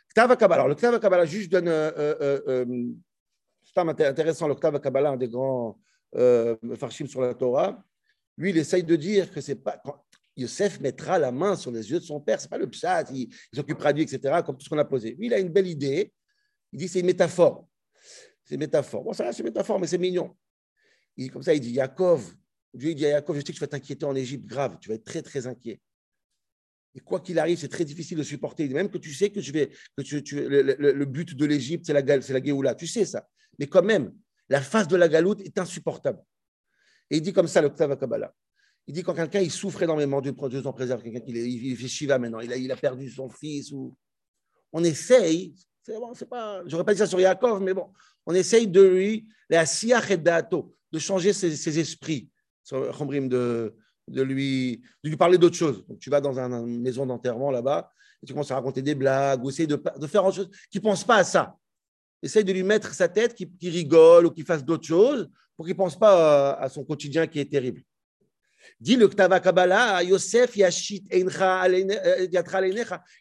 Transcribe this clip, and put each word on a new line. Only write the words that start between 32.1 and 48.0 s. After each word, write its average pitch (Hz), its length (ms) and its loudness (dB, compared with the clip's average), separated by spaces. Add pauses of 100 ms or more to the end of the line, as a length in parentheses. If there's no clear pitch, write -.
c'est 139 100 -6
la 131 100 -2
Géoula. 135 300 -2
Tu 170 140 -12
sais 202 180 -2
ça. - 220 -8 (320)
Mais 143 80 -6
quand 175 160 6
même, 190 280 0 (380)
la 139 120 2
phase 196 260 0
de 170 80 2
la 175 120 8
galoute 175 340 2
est 190 180 -8
insupportable. 151 640 -6 (880)
Et 147 60 0
il 160 40 0
dit 175 120 -6
comme 170 140 4
ça, 170 140 4
le 143 80 4
Ktav 147 220 0
HaKabbalah. 117 420 -6 (540)
Il 139 60 -14
dit 170 100 -6
quand 175 100 -4
quelqu'un, 165 260 -2
il 170 120 0
souffre - 320 -8
énormément, 147 380 0
Dieu, 131 120 -6 (160)
Dieu 131 100 -6
nous 120 80 -8
en 127 60 -6
préserve, 123 280 -6
quelqu'un 117 200 -12
qui, 120 100 -14
il, 120 360 -6
il 123 100 -6
fait 127 100 -10
Shiva 135 320 0
maintenant, 113 220 -6
il 120 100 -10
a, 127 60 -6
il 127 140 -6
a 127 40 -6
perdu 131 340 -4
son 131 200 -12
fils, 143 420 -12
ou... 131 240 -12 (800)
On 165 100 -2
essaye, 170 720 2 (280)
c'est, 220 140 -12
bon, 233 160 -12
c'est - 160 -16
pas, 214 360 -12
j'aurais 165 180 -4
pas 208 100 2
dit 185 60 0
ça 208 80 2
sur 180 120 0
Yaakov, 190 420 4
mais 190 120 0
bon, 185 180 -8 (340)